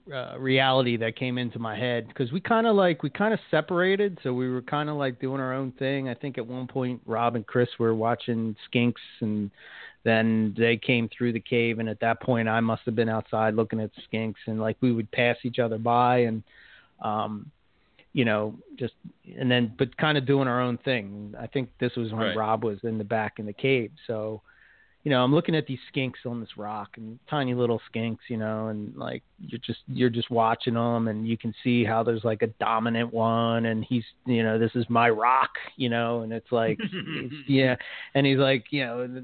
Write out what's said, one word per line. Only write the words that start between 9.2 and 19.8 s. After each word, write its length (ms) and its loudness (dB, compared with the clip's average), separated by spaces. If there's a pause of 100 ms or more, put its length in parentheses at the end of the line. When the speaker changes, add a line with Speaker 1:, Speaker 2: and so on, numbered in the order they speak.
Speaker 1:
then 500 4
they 240 4
came 320 2
through 240 -2
the 60 -2
cave, 400 0
and 100 -4
at 120 -6
that 200 0
point 260 2
I 120 2
must 260 0
have 100 -2
been 140 2
outside 460 0
looking 240 0
at 160 -4
Skinks, 500 -6
and, 160 -4
like, 180 -2
we 120 4
would 200 -2
pass 320 2
each 160 -6
other 200 0
by 400 4
and, 240 0 (580)
um, 500 -6 (640)
you 120 2
know, 300 0 (200)
just, 180 -8 (440)
and 140 0
then, 260 2
but 200 -2